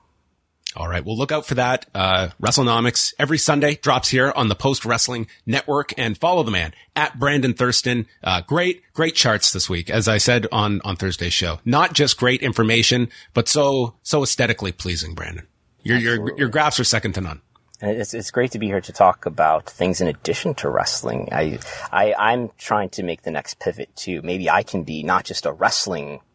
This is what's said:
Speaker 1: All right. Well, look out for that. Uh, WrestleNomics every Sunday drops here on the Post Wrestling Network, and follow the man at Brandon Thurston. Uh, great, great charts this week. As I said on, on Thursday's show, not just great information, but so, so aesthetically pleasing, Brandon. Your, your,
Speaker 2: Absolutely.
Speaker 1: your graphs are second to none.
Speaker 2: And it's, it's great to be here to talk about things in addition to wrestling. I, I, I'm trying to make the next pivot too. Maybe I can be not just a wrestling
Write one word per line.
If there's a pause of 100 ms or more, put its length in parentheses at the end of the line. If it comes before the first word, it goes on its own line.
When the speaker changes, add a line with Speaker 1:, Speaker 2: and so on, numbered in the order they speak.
(760)
Speaker 1:
All
right.
Well,
look
out
for
that.
Uh, (120)
WrestleNomics
every
Sunday
drops
here
on
the
Post
Wrestling (180)
Network,
and
follow
the
man (240)
at
Brandon
Thurston. (180)
Uh,
great, (100)
great
charts
this
week.
As
I
said
on,
on
Thursday's
show,
not
just
great
information, (240)
but
so,
so
aesthetically
pleasing,
Brandon. (340)
Your,
your,
Speaker 2:
Absolutely.
Speaker 1:
your
graphs
are
second
to
none. (400)
Speaker 2:
And
it's,
it's
great
to
be
here
to
talk
about
things
in
addition
to
wrestling.
I, (340)
I,
I'm
trying
to
make
the
next
pivot
too.
Maybe
I
can
be
not
just
a
wrestling (160)